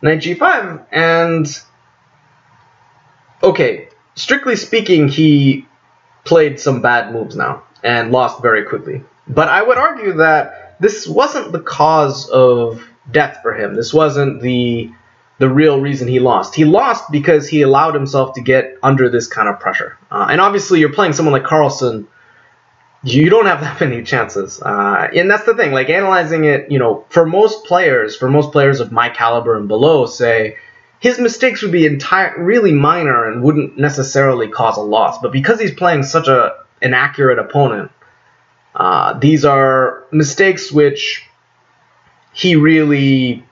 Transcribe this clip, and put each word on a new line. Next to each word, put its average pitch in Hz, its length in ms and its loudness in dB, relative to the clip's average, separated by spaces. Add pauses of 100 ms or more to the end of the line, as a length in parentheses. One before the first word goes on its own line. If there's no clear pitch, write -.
knight 156 200 0
g 170 140 -6
five, 214 460 -2 (100)
and... 165 560 0 (2000)
Okay, 135 460 0 (260)
strictly 262 420 -4
speaking, 185 520 0
he 143 580 2 (580)
played 151 360 2
some 127 220 -2
bad 120 300 0
moves 113 240 -8
now - 280 -6 (180)
and 117 300 -2
lost 123 300 -2
very 110 220 0
quickly. - 380 -10 (240)
But 151 220 0
I 185 140 2
would 240 140 2
argue 247 380 -2
that 156 680 0
this 202 280 -2
wasn't 269 440 -2
the 170 80 -6
cause 151 680 0
of 120 580 2 (240)
death 143 320 -2
for 113 120 -4
him. 107 200 -6
This 117 180 -6
wasn't 143 480 0
the, 120 520 -4 (460)
the 135 100 2
real 143 320 4
reason 135 260 -4
he 127 140 0
lost. 117 340 0
He 151 100 2
lost 185 460 2
because 147 380 0
he 151 140 2
allowed 143 320 2
himself 135 400 -2
to 123 60 -12
get 127 440 -2
under 131 240 2
this 120 180 -2
kind 107 220 -2
of 101 100 -6
pressure. - 400 -6 (120)
Uh, - 200 -2
and 151 100 2
obviously, 196 380 2
you're 147 140 4
playing 185 200 0
someone 151 200 0
like 139 120 0
Carlsen, 135 640 0 (960)
you 135 280 2
don't 214 160 4
have 170 140 0
<laughs> 151 60 -8
that 139 140 -8
many 123 220 -4
chances. 104 580 -6
Uh, 101 540 -2
and 285 160 2
that's - 140 0
the 453 100 2
thing, 156 180 0
like, 131 160 -2
analyzing 170 560 0
it, 143 260 0
you 143 80 0
know, 117 320 0
for 170 140 4
most 202 400 0
players, 135 520 0
for 131 120 -4
most 147 240 2
players 139 280 2
of 117 120 -6
my 120 160 0
caliber 117 480 0
and 104 120 -6
below, 127 380 2
say, 113 500 -2 (420)
his 240 200 0
mistakes 240 440 0
would 196 100 -4
be 170 140 4
entire, 160 560 -2
really 202 300 2
minor 143 580 2
and 120 120 -6
wouldn't 147 360 0
necessarily 135 680 0
cause 110 300 -2
a 107 40 -6
loss. 107 380 0
But 127 100 -4
because 156 300 0
he's 190 120 -4
playing 165 320 0
such 151 220 -2
a, 127 300 2 (240)
an 127 140 -2
accurate 131 440 0
opponent, 117 520 -2 (840)
uh, 92 440 0
these 143 260 2
are 135 680 2
mistakes 156 600 0
which 143 520 0 (1080)
he 180 240 0
really 143 960 2